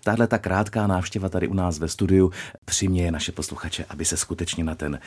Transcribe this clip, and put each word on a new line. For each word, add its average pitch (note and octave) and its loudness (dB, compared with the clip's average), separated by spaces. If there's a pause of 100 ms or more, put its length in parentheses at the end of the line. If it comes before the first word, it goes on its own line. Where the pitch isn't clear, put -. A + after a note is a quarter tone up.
tahle A2 4
ta A2+ 0
krátká G#2 0
návštěva F#2+ 0
tady F2 0
u F#2+ -2
nás F2+ 0
ve D#2+ -2
studiu F#2 4 (340)
přiměje F2+ 0
naše D#2 -4
posluchače, - -6
aby D2 -8
se D#2+ 0
skutečně - -4
na D#2+ -2
ten D2 -4